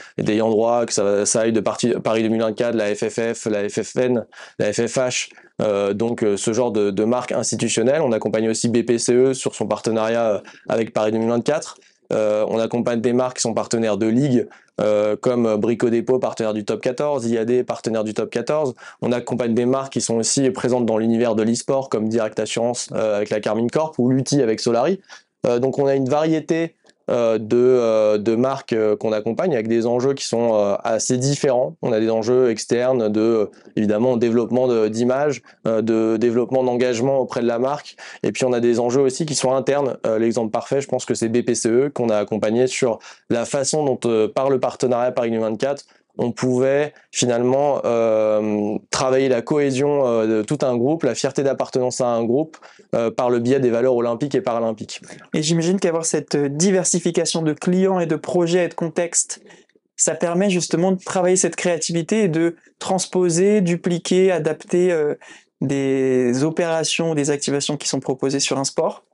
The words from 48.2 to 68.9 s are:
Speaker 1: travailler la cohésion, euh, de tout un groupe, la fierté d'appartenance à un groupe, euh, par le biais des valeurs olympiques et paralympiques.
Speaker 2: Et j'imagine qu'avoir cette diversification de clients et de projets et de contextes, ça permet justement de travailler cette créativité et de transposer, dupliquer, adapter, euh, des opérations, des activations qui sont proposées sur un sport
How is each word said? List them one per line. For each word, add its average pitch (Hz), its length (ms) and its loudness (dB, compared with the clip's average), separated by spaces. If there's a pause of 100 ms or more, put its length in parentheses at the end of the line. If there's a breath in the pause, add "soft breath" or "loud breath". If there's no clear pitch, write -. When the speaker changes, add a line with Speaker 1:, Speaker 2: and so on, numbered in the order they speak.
Speaker 1:
travailler 131 380 2
la 120 120 2
cohésion, 143 640 0
euh, 113 220 2
de 110 160 2
tout 147 180 -2
un 127 160 0
groupe, 139 240 0
la 120 140 0
fierté 139 260 -2
d'appartenance 127 600 -2
à 123 40 0
un 117 180 0
groupe, 135 340 0 (360 loud breath)
euh, 117 160 0
par 123 220 0
le 123 80 2
biais 127 200 2
des 123 120 2
valeurs 123 240 2
olympiques 120 400 -2
et 127 60 2
paralympiques. 113 600 -4 (320 loud breath)
Speaker 2:
Et 156 80 -2
j'imagine 165 380 0
qu'avoir 165 260 0
cette 151 320 -2
diversification 170 1040 0
de 156 120 0
clients 185 460 0
et 170 60 0
de 156 100 -2
projets 175 500 0
et - 20 -2
de 170 80 -8
contextes, - 640 -4 (540 loud breath)
ça - 180 0
permet 175 380 0
justement 175 400 0
de 185 120 -2
travailler 185 320 2
cette 180 200 0
créativité 170 720 0
et - 20 2
de 165 300 0 (200 soft breath)
transposer, 185 840 2
dupliquer, 175 720 2
adapter, 170 600 0
euh, 151 240 0 (460 loud breath)
des 135 840 0
opérations, 165 720 0
des 147 160 0
activations 143 440 -2
qui - 120 -8
sont 139 120 -2
proposées 139 400 -2
sur 135 200 -2
un 139 60 -2
sport 170 380 -4 (100)